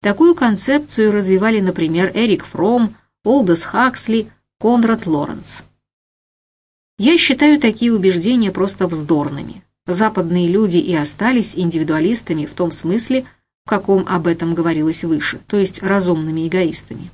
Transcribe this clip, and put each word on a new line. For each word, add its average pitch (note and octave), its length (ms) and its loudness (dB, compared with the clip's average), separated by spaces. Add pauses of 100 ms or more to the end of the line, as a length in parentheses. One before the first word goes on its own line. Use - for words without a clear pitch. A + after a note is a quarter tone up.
Такую D#4+ 340 2
концепцию A#3 760 0
развивали, G#3 480 2
например, F3 540 0
Эрик G#3+ 320 0
Фромм, A3+ 500 0 (280)
Олдос G#3 400 2
Хаксли, A3+ 640 -2 (300)
Конрад A3+ 480 2
Лоренц. D3 560 -4 (1400)
Я D4 200 4
считаю D4 420 4
такие A#3 320 0
убеждения G3 580 2
просто F#3 360 -2
вздорными. D3 760 -2 (240)
Западные F3+ 640 0
люди F#3 300 2
и E3+ 160 0
остались G#3 640 -2
индивидуалистами D#3+ 880 -2
в D3 100 -14
том F3 180 -4
смысле, A#3 520 -2 (400)
в - 60 -8
каком G3 380 0
об E3+ 180 -2
этом E3+ 280 -2
говорилось D#3+ 500 -2
выше, D#3 420 -2
то - 100 -4
есть F#3+ 240 0
разумными E3 680 -2
эгоистами. E3+ 640 -4